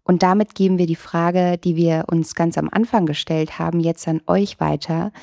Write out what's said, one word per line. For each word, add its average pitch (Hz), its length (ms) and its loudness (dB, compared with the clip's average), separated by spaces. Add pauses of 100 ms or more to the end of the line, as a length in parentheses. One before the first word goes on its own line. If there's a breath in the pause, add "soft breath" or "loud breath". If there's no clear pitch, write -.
Und 180 140 2
damit 196 320 2
geben 190 240 2
wir 175 80 0
die 165 100 -2
Frage, 175 600 0
die 170 180 -2
wir 165 340 0
uns 165 240 0
ganz 170 220 0
am 156 160 -2
Anfang 220 320 0
gestellt 156 540 -4
haben, 165 200 0
jetzt 165 300 -2
an 160 180 -2
euch 196 320 0
weiter. 160 540 -4 (100)